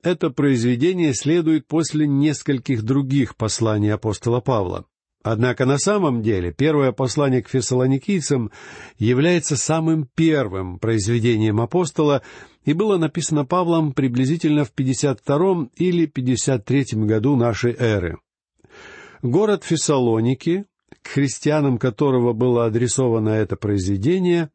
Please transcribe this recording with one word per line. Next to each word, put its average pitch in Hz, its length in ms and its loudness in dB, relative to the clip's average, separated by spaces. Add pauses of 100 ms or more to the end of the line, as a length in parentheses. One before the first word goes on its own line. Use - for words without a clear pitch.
это 170 280 -2
произведение 139 840 0
следует 156 520 0
после 151 420 -2
нескольких 139 760 0
других 135 540 0
посланий 107 560 0
апостола 110 480 -2
Павла. 95 440 -2 (380)
Однако 117 420 0
на 139 140 2
самом 160 440 0
деле 92 300 -2
первое 143 380 2
послание 131 500 0
к - 80 -8
фессалоникийцам 131 1040 0 (480)
является 147 580 2
самым 160 600 0
первым 98 640 0
произведением 110 800 0
апостола 147 600 0 (420)
и 143 80 0
было 196 260 2
написано 156 460 -2
Павлом 165 480 0
приблизительно 143 720 0
в - 80 -12
пятьдесят 131 480 -2
втором 165 560 0
или 175 300 2
пятьдесят 127 580 -2
третьем 123 420 0
году 110 300 2
нашей 117 420 0
эры. 101 400 0 (1040)
Город 190 400 0
Фессалоники, 131 1040 0 (360)
к - 60 -20
христианам 139 720 0
которого 123 540 2
было 120 340 2
адресовано 113 600 0
это 110 260 0
произведение 120 1000 0